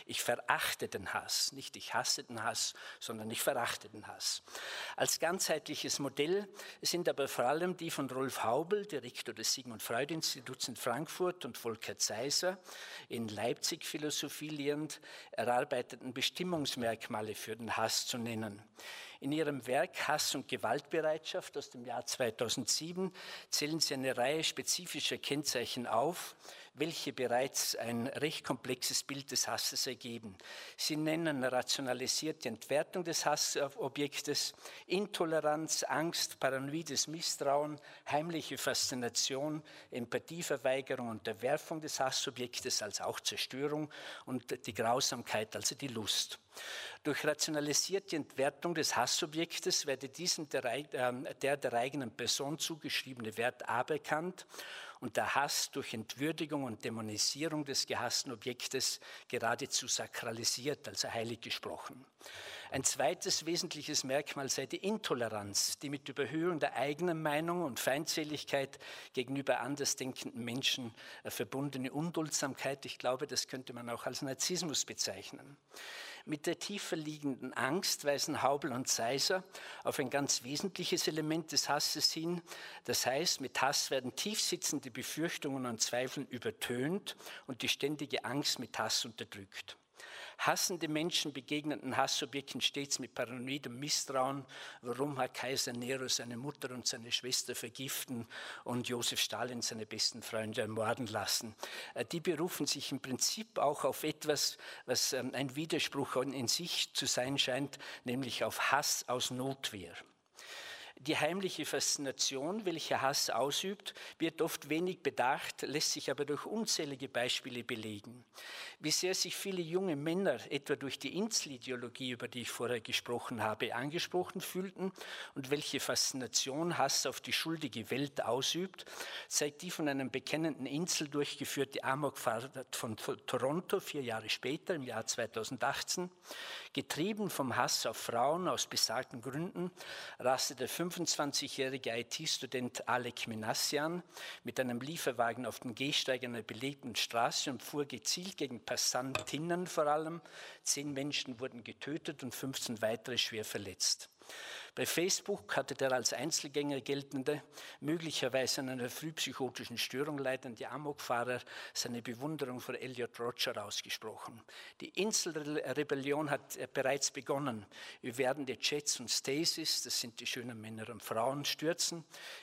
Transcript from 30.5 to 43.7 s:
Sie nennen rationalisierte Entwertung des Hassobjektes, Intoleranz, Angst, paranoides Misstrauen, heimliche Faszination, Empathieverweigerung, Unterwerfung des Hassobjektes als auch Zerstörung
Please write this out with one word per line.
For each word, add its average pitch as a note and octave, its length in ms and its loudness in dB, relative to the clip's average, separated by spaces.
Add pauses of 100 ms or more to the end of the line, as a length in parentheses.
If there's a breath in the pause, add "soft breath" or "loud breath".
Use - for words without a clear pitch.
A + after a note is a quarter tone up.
Sie - 200 0
nennen D#3 480 2
rationalisierte B2+ 1040 2
Entwertung D3+ 560 0
des D#3+ 200 0
Hassobjektes, C#3+ 1300 2 (320 loud breath)
Intoleranz, D#3+ 960 4
Angst, - 560 2
paranoides C#3 680 2
Misstrauen, D3+ 720 2 (320 loud breath)
heimliche D3+ 480 0
Faszination, C3+ 1040 2 (300 loud breath)
Empathieverweigerung, C3 1160 0
Unterwerfung B2 720 0
des D3+ 200 -4
Hassobjektes B2+ 800 0
als G#2 200 -4
auch A2+ 180 -2
Zerstörung D3 680 -2 (360 loud breath)